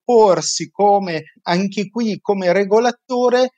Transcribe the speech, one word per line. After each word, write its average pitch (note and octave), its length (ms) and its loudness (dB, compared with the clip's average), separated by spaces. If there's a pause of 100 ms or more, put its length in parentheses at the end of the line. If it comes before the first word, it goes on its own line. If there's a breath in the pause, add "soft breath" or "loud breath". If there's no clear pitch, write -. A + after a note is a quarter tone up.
porsi F3+ 680 2
come, G3 640 -2 (120)
anche G3 440 -2
qui, A3+ 320 -6
come F#3+ 320 -2
regolatore A#3+ 1040 0